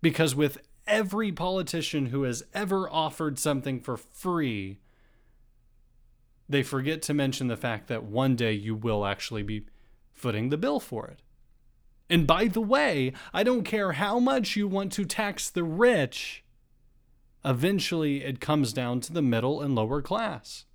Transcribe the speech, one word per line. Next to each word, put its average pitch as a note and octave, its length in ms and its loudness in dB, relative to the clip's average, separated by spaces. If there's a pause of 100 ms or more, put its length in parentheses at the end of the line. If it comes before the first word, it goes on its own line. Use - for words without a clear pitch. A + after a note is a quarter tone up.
Because D#3 340 2
with C#3+ 240 0 (280)
every G#3 460 0
politician E3+ 720 -2
who C3+ 180 0
has B2 280 -2
ever F#3+ 380 0
offered D#3 480 -2
something C3+ 420 -2
for B2 160 -6
free, A2+ 840 -4 (1700)
they C#3 140 2
forget C#3 400 -2
to D3 120 -2
mention C3+ 340 0
the A#2 80 -2
fact A2+ 320 -4
that A2+ 160 -4
one B2 320 2
day A#2 160 2
you G#2+ 220 -2
will G#2+ 320 0
actually G#2 360 -4
be G#2+ 240 -6 (460)
footing A#2 380 -2
the D3+ 80 0
bill C4 220 0
for - 260 -10
it. - 160 -20 (880)
And E3+ 160 6
by E3+ 200 6
the A3+ 140 2
way, G#3 520 2 (200)
I F#3 100 2
don't A#3+ 220 2
care G3+ 280 0
how G3+ 260 0
much B3 380 2
you G3+ 120 0
want G3 240 -2
to G3+ 140 -2
tax - 420 -4
the F3 160 -2
rich, E3+ 800 2 (1000)
eventually D3 760 0
it C3 180 -6
comes D3 320 2
down B2 280 -2
to D#3 120 -10
the E3 100 0
middle B2+ 400 2
and C#3+ 120 0
lower A#2+ 280 0
class. - 720 -6